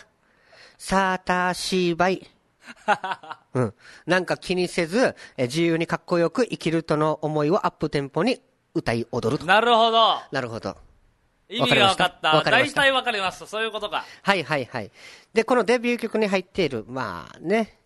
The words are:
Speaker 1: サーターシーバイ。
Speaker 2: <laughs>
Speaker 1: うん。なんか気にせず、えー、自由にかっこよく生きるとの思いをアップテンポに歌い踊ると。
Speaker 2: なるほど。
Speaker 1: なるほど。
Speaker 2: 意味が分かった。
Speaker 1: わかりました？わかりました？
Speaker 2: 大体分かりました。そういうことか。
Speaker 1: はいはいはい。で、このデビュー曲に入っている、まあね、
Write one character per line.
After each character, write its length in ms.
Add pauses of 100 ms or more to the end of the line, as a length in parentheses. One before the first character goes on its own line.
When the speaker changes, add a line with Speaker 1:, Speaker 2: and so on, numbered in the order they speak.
(760)
Speaker 1:
サ 420
ー 60
タ 260
ー 40
シ 380
ー 40
バ 140
イ。 160 (600)
Speaker 2:
<laughs> 680
Speaker 1:
う 60
ん。 140 (320)
な 120
ん 80
か 100
気 180
に 140
せ 180
ず、 280 (220)
え 80
ー、 20
自 160
由 140
に 100
か 100
っ 80
こ 140
よ 120
く 160
生 120
き 120
る 120
と 140
の 260
思 220
い 60
を 140
ア 60
ッ 20
プ 160
テ 120
ン 100
ポ 140
に 180 (320)
歌 180
い 200
踊 220
る 40
と。 80
Speaker 2:
な 140
る 140
ほ 180
ど。 260 (120)
Speaker 1:
な 100
る 80
ほ 100
ど。 180 (720)
Speaker 2:
意 140
味 140
が 140
分 60
か 100
っ 140
た。 140
Speaker 1:
わ 80
か 80
り 140
ま 40
し 60
た？ 60
わ 40
か 60
り 0
ま 0
し 0
た？ 0
Speaker 2:
大 0
体 20
分 120
か 80
り 80
ま 120
し 60
た。 80
そ 140
う 40
い 40
う 20
こ 100
と 80
か。 160 (180)
Speaker 1:
は 120
い 80
は 160
い 60
は 160
い。 100 (420)
で、 120
こ 100
の 80
デ 160
ビ 160
ュ 20
ー 40
曲 180
に 80
入 140
っ 20
て 220
い 40
る、 200
ま 440
あ 60
ね、 480